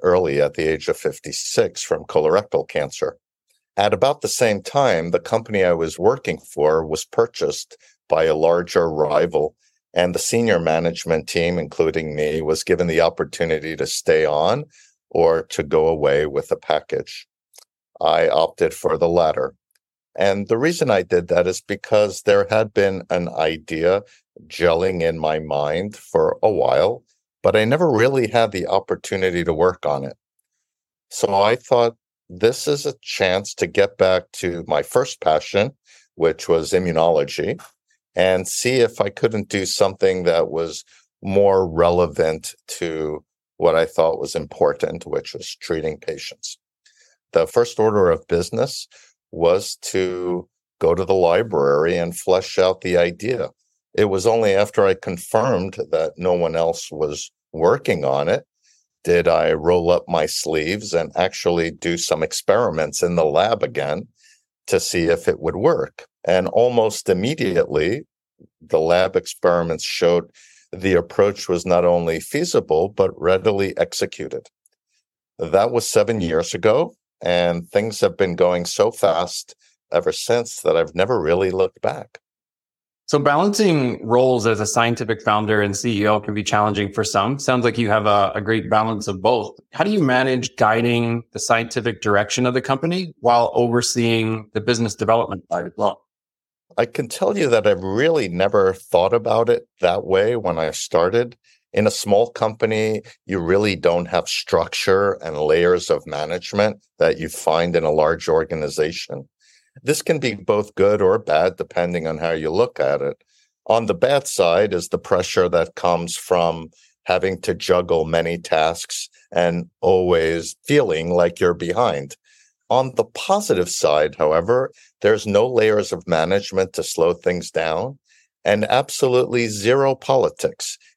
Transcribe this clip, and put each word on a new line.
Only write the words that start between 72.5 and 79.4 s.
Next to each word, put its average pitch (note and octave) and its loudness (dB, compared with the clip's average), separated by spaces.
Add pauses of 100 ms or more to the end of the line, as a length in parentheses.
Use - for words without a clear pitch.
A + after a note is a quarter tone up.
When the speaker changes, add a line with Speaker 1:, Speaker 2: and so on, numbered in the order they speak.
Speaker 1:
but G2 0
readily F#2+ 0
executed. - -4 (880)
That G2 2
was A#2+ 0
seven A2 2
years E2 0
ago, A2 2 (260)
and F2 0
things G#2 -2
have F#2 0
been F#2 0
going F2 2
so G#2+ 0
fast - -2 (380)